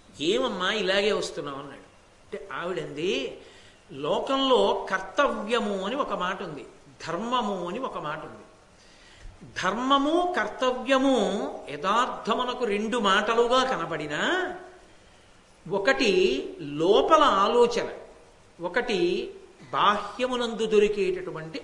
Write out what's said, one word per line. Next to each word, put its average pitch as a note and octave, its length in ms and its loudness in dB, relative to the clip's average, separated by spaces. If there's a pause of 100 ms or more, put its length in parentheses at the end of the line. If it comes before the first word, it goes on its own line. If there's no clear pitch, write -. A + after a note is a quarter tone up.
(220)
"ఏమమ్మా G3+ 500 0
ఇలాగే G3+ 400 2
వస్తున్నావు?" D3 460 -4
అన్నాడు. C#3 220 -14
అంటే - 760 -18
ఆవిడంది, E3+ 880 -4 (500)
"లోకంలో G#3 1000 2
కర్తవ్యము G#3 960 -2
అని A3 100 -4
ఒక C4 180 -4
మాట F#3 300 -4
ఉంది, D3+ 220 -10 (420)
ధర్మము G3+ 600 -2
అని F#3+ 120 -6
ఒక C4 180 -6
మాట D#3 280 -6
ఉంది. - 180 -16 (1200)
ధర్మము C#4 760 2
కర్తవ్యము B3 1300 0
యథార్థమునకు A#3+ 960 -2
రెండు G#3 320 0
మాటలుగా A3+ 640 4
కనబడినా, E3 920 -2 (1120)
ఒకటి G3+ 920 2
లోపల F#3+ 600 4
ఆలోచన, A3 640 4 (760)
ఒకటి F3+ 680 0 (400)
బాహ్యమునందు A3+ 960 0
దొరికేటటువంటి F#3 1000 0